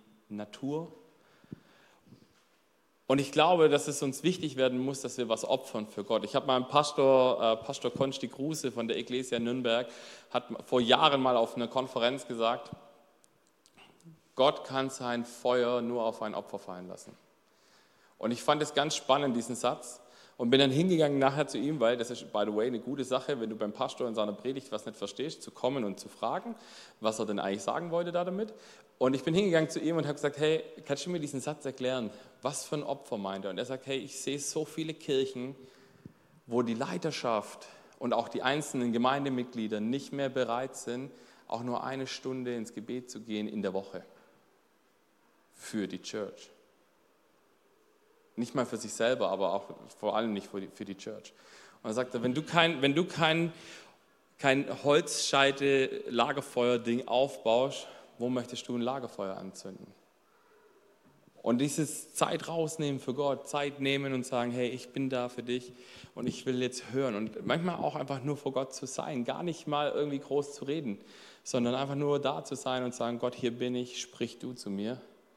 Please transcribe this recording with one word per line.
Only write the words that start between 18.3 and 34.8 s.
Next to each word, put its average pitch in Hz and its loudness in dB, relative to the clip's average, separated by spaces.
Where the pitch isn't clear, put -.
ich 120 -2
fand 151 4
es 147 -2
ganz 147 2
spannend, 135 2
diesen 117 -4
Satz, - -2
und 117 0
bin 131 8
dann 135 8
hingegangen 151 4
nachher 135 4
zu 135 -4
ihm, 139 0
weil 120 6
das 117 -2
ist, 117 -10
by 104 2
the 107 0
way, 110 4
eine 120 -2
gute 135 -4
Sache, 127 0
wenn 110 -2
du 107 -6
beim 104 -2
Pastor 123 -2
in 107 -4
seiner 104 0
Predigt 131 -6
was - -6
nicht 110 -10
verstehst, 127 -8
zu - -14
kommen 127 -2
und 98 -4
zu - -14
fragen, 185 -4
was 110 0
er 110 -2
denn 104 0
eigentlich 98 0
sagen 160 -2
wollte 175 0
da 175 0
damit. 196 -4
Und 127 4
ich 135 0
bin 165 2
hingegangen 165 4
zu 160 -6
ihm 160 2
und 139 2
habe 147 0
gesagt, 143 -2
„Hey, 156 2
kannst - -2
du 180 -4
mir 175 -2
diesen 139 -4
Satz 151 -6
erklären? 127 -2
Was 139 -4
für 156 -4
ein 147 -2
Opfer 127 -4
meint 98 -4
er?“ 98 -4
Und 90 -4
er 120 -4
sagt, 131 -8
„Hey, 135 -2
ich - -8
sehe 143 -4
so 151 -4
viele 156 -6